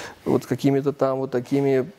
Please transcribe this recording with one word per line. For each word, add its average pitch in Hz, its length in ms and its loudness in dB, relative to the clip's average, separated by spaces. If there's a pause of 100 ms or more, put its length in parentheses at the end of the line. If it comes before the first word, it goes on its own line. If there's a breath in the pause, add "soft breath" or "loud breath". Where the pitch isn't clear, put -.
(260 loud breath)
вот 127 220 0
какими-то 139 460 0
там 135 260 0
вот 131 120 -6
такими, 135 680 0